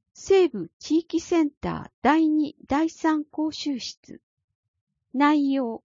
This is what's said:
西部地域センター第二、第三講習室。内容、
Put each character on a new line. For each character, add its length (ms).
西 360
部 200
地 180
域 240
セ 220
ン 80
タ 180
ー 40
第 260
二、 280
第 220
三 340
講 280
習 280
室。 420
内 400
容、 320